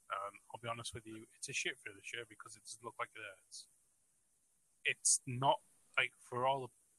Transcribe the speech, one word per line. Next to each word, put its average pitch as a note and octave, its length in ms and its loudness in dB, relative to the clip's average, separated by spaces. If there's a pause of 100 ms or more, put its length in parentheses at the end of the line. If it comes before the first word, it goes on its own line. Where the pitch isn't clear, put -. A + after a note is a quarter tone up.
And G2+ 400 -2
I'll G#2 140 -10
be A#2 60 -2
honest A#2 260 -4
with A#2+ 100 -10
you, A2 300 -10
it's - 160 -8
a - 20 -4
shit C#3+ 240 0
finisher G#2+ 520 -8
because A2 280 -16
it G#2+ 80 -20
doesn't - 200 -12
look A#2 140 -6
like A#2+ 140 -2
it A2 80 -12
hurts. - 460 -12 (1200)
It's - 400 4
not, C3+ 340 4 (380)
like, B2+ 140 4 (180)
for B2 160 2
all C3+ 160 4
the, A#2+ 80 -6 (280)